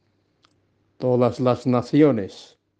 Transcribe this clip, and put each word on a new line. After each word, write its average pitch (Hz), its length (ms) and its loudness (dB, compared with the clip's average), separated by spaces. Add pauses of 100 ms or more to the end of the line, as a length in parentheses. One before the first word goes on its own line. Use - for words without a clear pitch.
(1000)
todas 123 420 0
las 127 260 0
naciones 123 920 0 (240)